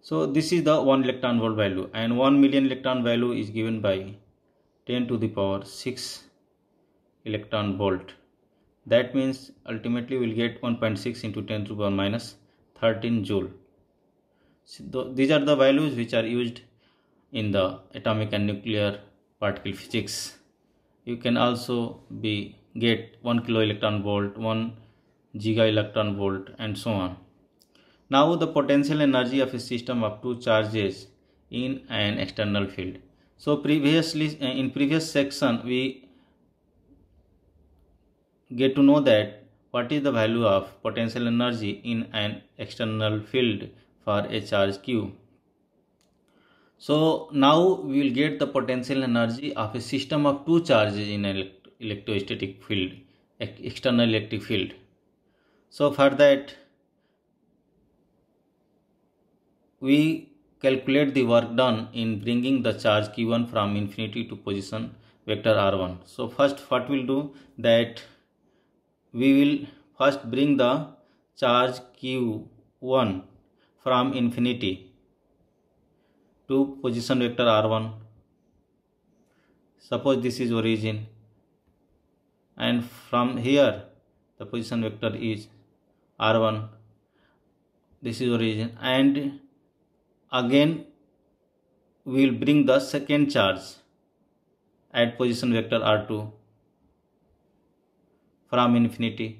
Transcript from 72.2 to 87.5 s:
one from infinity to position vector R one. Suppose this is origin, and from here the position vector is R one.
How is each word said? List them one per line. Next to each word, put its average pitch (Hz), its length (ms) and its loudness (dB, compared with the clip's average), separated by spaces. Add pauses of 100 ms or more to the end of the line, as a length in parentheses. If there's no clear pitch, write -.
one 120 420 0 (640)
from 127 280 2
infinity 120 800 -2 (1600)
to 135 80 4 (220)
position 120 440 0
vector 120 300 0
R 107 120 4 (100)
one. 110 120 -6 (1900)
Suppose 120 440 -2
this 120 220 -4
is 117 160 -2
origin, 110 460 -2 (1500)
and 117 280 -2 (260)
from 123 260 0 (120)
here 135 240 4 (640)
the 113 160 -12
position 117 340 -4
vector 107 240 -6 (200)
is 104 160 -10 (680)
R 113 220 4
one. 107 200 0 (1500)